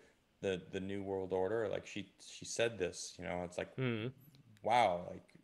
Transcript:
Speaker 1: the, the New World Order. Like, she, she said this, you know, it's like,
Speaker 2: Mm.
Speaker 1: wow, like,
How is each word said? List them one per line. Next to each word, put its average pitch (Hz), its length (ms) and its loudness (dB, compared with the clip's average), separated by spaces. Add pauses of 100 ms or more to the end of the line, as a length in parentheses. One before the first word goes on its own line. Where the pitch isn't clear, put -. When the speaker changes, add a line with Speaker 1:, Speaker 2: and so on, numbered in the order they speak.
(420)
Speaker 1:
the, 92 180 2 (100)
the 98 100 -4
New 98 220 -4
World 95 300 -2
Order. 98 380 2
Like, 92 160 -2
she, - 340 -8
she - 240 -16
said 117 340 0
this, - 400 -2
you 90 60 -8
know, 87 200 -2
it's 87 140 -8
like, 92 180 -4
Speaker 2:
Mm. 120 360 0 (500)
Speaker 1:
wow, 104 480 6
like, 90 140 -10 (200)